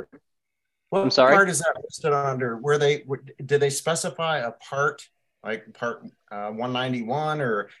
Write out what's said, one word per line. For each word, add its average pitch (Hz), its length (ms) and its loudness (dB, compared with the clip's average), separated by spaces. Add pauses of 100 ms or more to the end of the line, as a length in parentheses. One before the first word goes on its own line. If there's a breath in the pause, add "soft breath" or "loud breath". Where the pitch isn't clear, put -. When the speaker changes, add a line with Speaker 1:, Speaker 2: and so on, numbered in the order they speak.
(120)
Speaker 1:
par- - 80 -20 (680)
Speaker 2:
What 190 140 2
Speaker 3:
I'm 135 60 2
sorry? 135 240 8
Speaker 2:
part 196 140 6
is 160 100 -2
that 160 240 0
listed - 300 -4
under? 131 440 -2
Where 147 220 2
they, 143 220 4
w-, 131 220 -8 (220)
did 143 160 2
they 143 100 4
specify 160 680 -2
a 117 140 -4
part, 143 560 -4 (340)
like 110 320 -8
part, 117 300 -6 (260)
uh, 104 200 -8
one 120 220 -4
ninety-one 127 680 -2
or, 107 280 -2 (120)